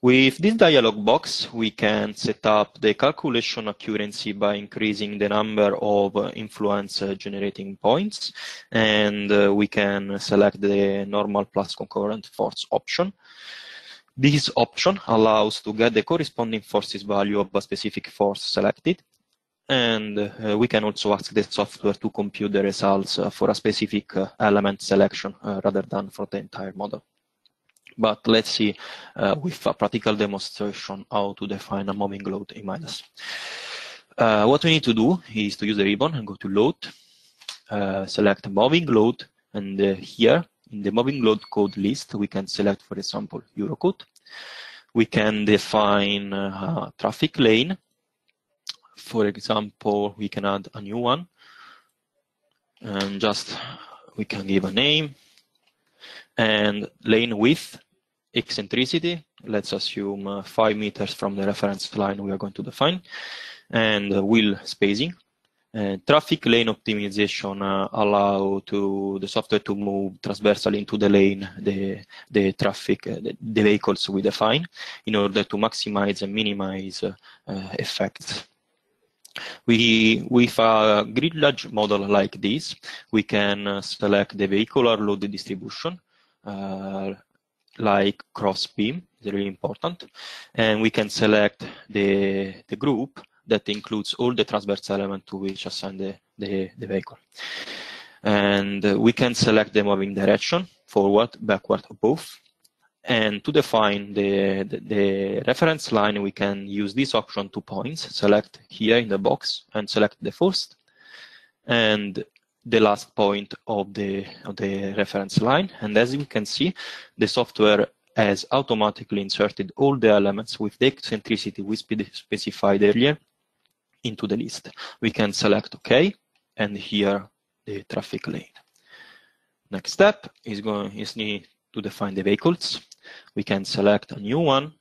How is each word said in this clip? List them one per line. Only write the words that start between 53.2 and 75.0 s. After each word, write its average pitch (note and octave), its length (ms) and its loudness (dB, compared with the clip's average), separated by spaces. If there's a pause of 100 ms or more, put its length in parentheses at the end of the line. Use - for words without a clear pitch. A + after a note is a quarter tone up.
just - 360 -2 (600)
we A2 80 -6
can G2 240 -8
give G2 160 2
a F#2+ 80 -4
name, C#3+ 420 0 (1200)
and G#2 540 2 (140)
lane A2+ 340 2
width, B2 400 2 (580)
eccentricity, D#3+ 880 -4 (200)
let's - 280 -4
assume, G2+ 540 -6
uh, G2+ 160 -8
five G#2+ 340 0
meters G#2 380 -6
from G2+ 220 -6
the G2 100 -2
reference G2+ 500 -4
line G2+ 240 -2
we G2 120 -6
are G2 40 -4
going G2 160 -8
to - 120 -10
define, F3 360 0 (720)
and, G#2+ 420 0
uh, G2 140 2
wheel G#2+ 380 4
spacing. G#2+ 500 -2 (580)
And G2 320 -4
traffic - 400 2
lane A#2 220 4
optimization, G2+ 960 -4
uh, G2 300 -2
allow G2+ 720 2
to G2 540 -2
the G2 80 -8
software G#2+ 320 0
to G2+ 160 -6
move G2 440 -4
transversally G2+ 580 0
into G#2 200 -4
the G#2 100 2
lane G2 400 4 (120)
the, G2 400 -4 (280)
the G2 260 2
traffic, - 520 -2
uh, - 160 -6
the, A2+ 180 -8
the A2 220 0
vehicles G#2 460 2
we G2 120 -2
define A2 460 0 (400)